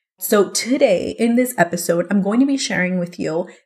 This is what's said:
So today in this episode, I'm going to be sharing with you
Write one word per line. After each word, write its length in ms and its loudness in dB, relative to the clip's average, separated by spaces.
So 300 2
today 680 0
in 180 2
this 220 0
episode, 500 0
I'm 140 2
going 180 2
to 60 4
be 100 0
sharing 420 -2
with 220 -6
you 260 -4